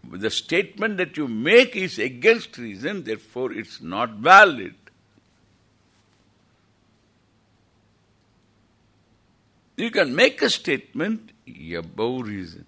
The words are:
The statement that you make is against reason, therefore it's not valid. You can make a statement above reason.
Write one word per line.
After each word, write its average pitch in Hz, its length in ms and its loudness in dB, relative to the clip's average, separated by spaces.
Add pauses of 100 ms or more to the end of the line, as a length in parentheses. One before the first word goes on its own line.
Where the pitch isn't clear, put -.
The 98 260 -6
statement 196 680 -4
that 175 180 -6
you 147 120 -4
make 202 480 4
is 185 220 -6
against 131 600 0
reason, 120 460 -10
therefore 113 480 -6
it's - 280 -12
not 104 340 -4
valid. 139 600 6 (4000)
You 220 140 -2
can 156 240 0
make 220 280 4
a 240 80 2
statement - 800 -4 (440)
above 110 500 -4
reason. 87 420 -12